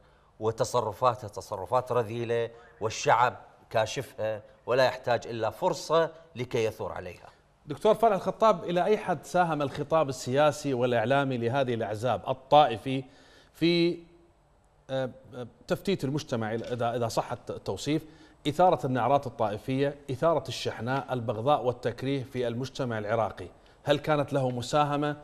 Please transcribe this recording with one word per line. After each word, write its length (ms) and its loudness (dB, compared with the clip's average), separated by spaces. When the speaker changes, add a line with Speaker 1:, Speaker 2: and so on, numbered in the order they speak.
Speaker 1:
وتصرفاتها 880 0
تصرفات 640 -4
رذيلة، 580 -2
والشعب 560 2
كاشفها 720 -4
ولا 200 4
يحتاج 420 0
إلا 220 -2
فرصة 600 0
لكي 300 -2
يثور 260 -6
عليها. 380 -12
Speaker 2:
دكتور 300 2
فالح 200 4
الخطاب، 480 2
إلى 200 0
أي 140 6
حد 280 -4
ساهم 360 2
الخطاب 480 0
السياسي 640 2
والإعلامي 640 2
لهذه 360 0
الأحزاب 560 -2
الطائفي 760 4
في، 460 2
آه، 200 -2
آه، 120 -12
تفتيت 360 -2
المجتمع، 500 -2
إلى، 200 -6
إذا، 220 -2
إذا 120 0
صح 240 -4
الت-، 200 -10
التوصيف، 540 -4
إثارة 380 4
النعرات 420 2
الطائفية، 680 -2
إثارة 360 0
الشحناء، 680 -4
البغضاء 500 0
والتكريه 600 -2
في 240 -4
المجتمع 500 -4
العراقي؟ 500 -2
هل 160 2
كانت 340 0
له 160 0
مساهمة 760 0